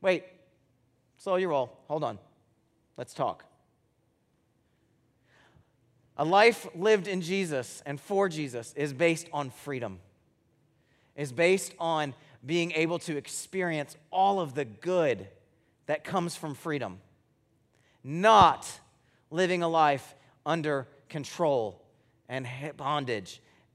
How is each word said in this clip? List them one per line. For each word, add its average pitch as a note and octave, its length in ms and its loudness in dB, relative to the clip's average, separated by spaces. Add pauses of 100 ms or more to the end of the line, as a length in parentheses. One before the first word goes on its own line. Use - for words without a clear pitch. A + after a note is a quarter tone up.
Wait. F#3 240 2 (920)
Slow F#3 200 -2
your F#3 120 0
roll. C3+ 260 -2 (120)
Hold D3 160 -4
on. A2 160 -4 (800)
Let's - 160 -12
talk." A2+ 320 -4 (2750)
A C#3+ 80 0
life G3+ 520 4
lived G3 320 2
in F#3 140 -4
Jesus E3 680 -4
and C#3 120 -6
for G3 300 0
Jesus C3+ 440 -8
is D3+ 200 -4
based E3 400 2
on C#3+ 160 -4
freedom, A#2 500 -8 (1160)
is C#3+ 160 -8
based F3+ 480 2
on D#3 340 0 (320)
being E3+ 280 0
able E3 260 0
to D3+ 180 -6
experience E3 800 -6 (140)
all F#3+ 280 2
of D3 140 -4
the C#3 120 -4
good A#2+ 600 0 (600)
that D3+ 160 -2
comes F3 320 -2
from D3+ 180 -8
freedom, A#2+ 480 -6 (1000)
not F3 760 6 (520)
living F3 320 0
a E3 40 2
life D#3 460 2 (320)
under D3 420 -2 (220)
control C3 760 -2 (460)
and B2+ 160 -6
ha-, C3+ 320 -10
bondage C3 640 -4 (340)